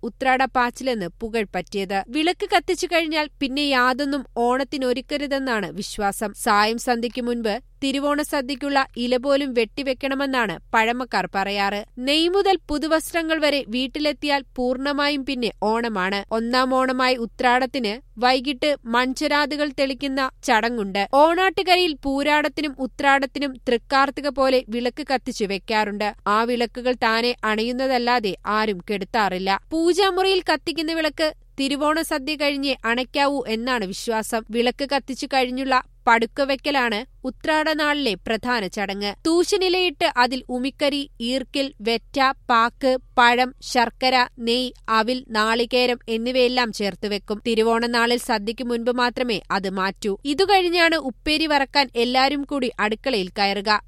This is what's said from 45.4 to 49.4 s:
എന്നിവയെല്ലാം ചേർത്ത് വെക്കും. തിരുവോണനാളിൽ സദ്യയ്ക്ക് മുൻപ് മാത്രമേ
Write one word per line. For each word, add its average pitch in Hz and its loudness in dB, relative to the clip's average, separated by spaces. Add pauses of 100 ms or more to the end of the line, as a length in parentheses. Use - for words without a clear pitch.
എന്നിവയെല്ലാം 247 2
ചേർത്ത് 196 -6
വെക്കും. 208 -4
തിരുവോണനാളിൽ 233 2
സദ്യയ്ക്ക് 226 -4
മുൻപ് 240 -2
മാത്രമേ 240 -2 (140)